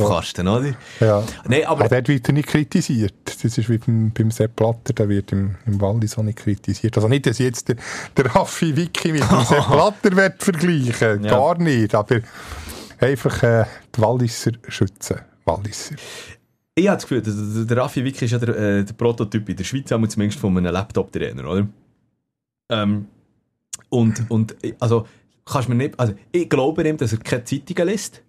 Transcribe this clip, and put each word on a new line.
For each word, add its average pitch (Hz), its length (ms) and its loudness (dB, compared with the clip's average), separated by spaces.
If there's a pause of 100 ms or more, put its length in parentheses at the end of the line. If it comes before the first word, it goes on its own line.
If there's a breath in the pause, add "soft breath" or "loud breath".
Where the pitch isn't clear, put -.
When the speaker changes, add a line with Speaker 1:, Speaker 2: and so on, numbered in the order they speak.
Speaker 1:
Briefkasten, 87 400 0
oder? 127 280 0 (260 loud breath)
Speaker 2:
Ja. 107 240 4 (240 loud breath)
Speaker 1:
Nee, 143 160 2
aber 143 220 2
Speaker 2:
Ah, - 20 2
dort 123 180 2
wird 143 220 0
er 151 40 4
nicht 143 160 2
kritisiert. 135 680 0 (280)
Das 113 160 -2
ist 110 100 0
wie 117 100 2
beim, 113 340 0
beim 110 180 2
Sepp 113 240 -2
Blatter, 113 380 0
der 107 160 0
wird 98 240 -2
im, 98 240 -2 (100)
im 101 140 0
Wallis 104 360 -2
auch 113 60 -2
nicht 107 160 -4
kritisiert. 110 580 -2
Also 107 120 4
nicht, 139 180 2
dass 117 140 0
jetzt 127 300 -2
der, 117 60 0 (400 loud breath)
der 131 160 8
Raffi 185 440 0
Vicky 165 340 -2
mit 143 180 2
dem - 120 6
Speaker 1:
<laughs> 117 40 4
Speaker 2:
Sepp 143 220 4
Blatter 185 500 4
wird 190 240 2
vergleichen. 127 840 2
Speaker 1:
Ja. 107 60 0
Speaker 2:
Gar 147 280 2
nicht, 131 380 2
aber 113 240 2 (800 loud breath)
einfach, 131 420 0
äh, 117 220 6 (320 loud breath)
die 113 40 0
Walliser 117 520 2 (160)
schützen. - 500 -4 (260)
Walliser. 101 520 -6 (840 loud breath)
Speaker 1:
Ich 190 100 4
habe 180 100 2
das - 60 -14
Gefühl, 120 180 -2
der, 107 100 -2
der, 107 320 -4
der 120 140 0
Raffi 131 260 -2
Vicky 135 220 -4
ist 110 60 -2
ja 123 60 0
der, 117 160 -4
äh, 101 300 0
der - 80 -10
Prototyp 117 560 -2
in 90 80 -4
der 95 80 -6
Schweiz, 135 280 -6
aber 113 180 2
zumindest 104 280 -2
von 95 200 0
einem 90 160 0
Laptop-Trainer, 76 760 -4
oder? 98 180 0 (1040)
Ähm, 104 360 -2 (840)
und, 113 420 2
und, 110 340 -2
äh, - 160 -6
also, 113 260 2 (380 loud breath)
kannst 123 260 -2
mir 123 60 0
nicht, 139 220 -2
also, 113 140 0 (200 loud breath)
ich 175 180 -2
glaube 156 360 0
ihm, 156 120 -2
dass 110 140 -2
er 110 80 0
keine 123 240 -4
Zeitungen 170 440 -4
liest - 400 -6